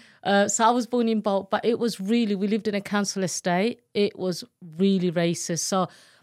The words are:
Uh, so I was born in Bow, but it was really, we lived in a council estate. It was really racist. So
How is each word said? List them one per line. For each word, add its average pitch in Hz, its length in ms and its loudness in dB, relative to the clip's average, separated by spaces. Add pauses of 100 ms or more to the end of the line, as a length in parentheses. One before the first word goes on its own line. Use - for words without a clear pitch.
(240)
Uh, 202 240 4
so - 160 0
I 220 60 6
was 240 160 2
born 240 200 0
in 220 140 0
Bow, 196 300 -2
but - 160 -2
it 226 120 2
was 226 220 -4
really, 208 340 0
we 196 140 -2
lived 214 180 -2
in 208 80 -2
a 202 60 -2
council 202 420 -2
estate. 185 600 -2 (100)
It 202 260 0
was 185 240 -4 (360)
really 190 340 2
racist. 170 460 -2
So 190 300 -2 (340)